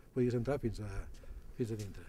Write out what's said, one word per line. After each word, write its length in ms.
podies 240
entrar 260
fins 220
a, 40
fins 160
a 60
dintre. 300